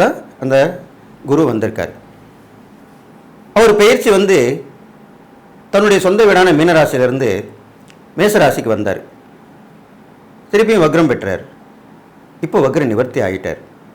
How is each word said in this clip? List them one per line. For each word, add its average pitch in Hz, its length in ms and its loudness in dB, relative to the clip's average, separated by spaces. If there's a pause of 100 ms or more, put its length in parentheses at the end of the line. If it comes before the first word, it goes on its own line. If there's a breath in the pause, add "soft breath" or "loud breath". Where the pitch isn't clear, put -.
தான் 240 140 -2 (260)
அந்த 131 120 -2 (760)
குரு 151 220 2
வந்திருக்காரு. 104 420 -6 (1600)
அவர் 214 220 4
பெயர்ச்சி 247 380 2
வந்து 190 200 2 (1400)
தன்னுடைய 202 320 2
சொந்த 208 240 2
வீடான 185 300 4
மீனராசியிலிருந்து 135 680 0 (880)
மேசராசிக்கு 156 580 0
வந்தார். 98 260 -6 (1500)
திருப்பியும் 214 340 2
வக்ரம் 151 260 2
பெற்றார். 98 320 -6 (1040)
இப்போ 180 200 -2
வக்ர 151 260 -2
நிவர்த்தி 127 360 -4
ஆகிட்டார். 92 320 -8 (360)